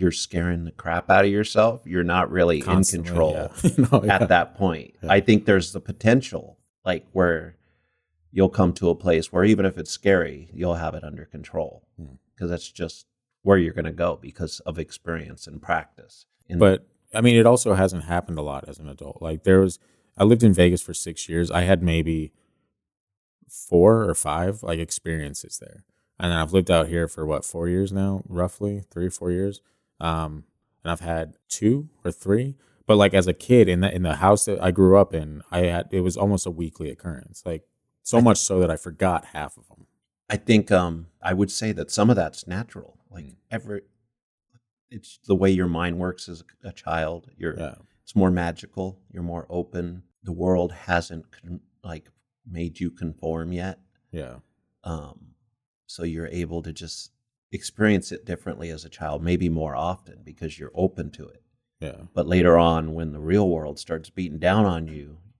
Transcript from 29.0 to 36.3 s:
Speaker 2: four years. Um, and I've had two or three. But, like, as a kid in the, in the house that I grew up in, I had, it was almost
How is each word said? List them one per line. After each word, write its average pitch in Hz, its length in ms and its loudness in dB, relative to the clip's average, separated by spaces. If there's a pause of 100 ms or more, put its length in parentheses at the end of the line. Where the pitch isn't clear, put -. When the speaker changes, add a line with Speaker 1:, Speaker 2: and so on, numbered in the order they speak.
Speaker 2:
four 90 220 -6
years. 98 300 -4 (400)
Um, 80 440 -4 (380)
and 82 80 -6
I've 85 100 -6
had 82 360 -6 (120)
two 135 400 -2 (160)
or 87 60 -4
three. 120 460 -2 (300)
But, 107 100 6
like, 101 180 4
as 92 120 4
a 90 80 0
kid 117 340 6
in 87 120 2
the, 95 140 0
in 90 80 -2
the 80 140 0
house 98 300 4
that 101 160 -4
I 92 80 2
grew 95 280 6
up 98 160 4
in, 76 360 -8
I 90 100 0
had, 87 300 0
it 95 100 -2
was 90 160 -2
almost 101 300 0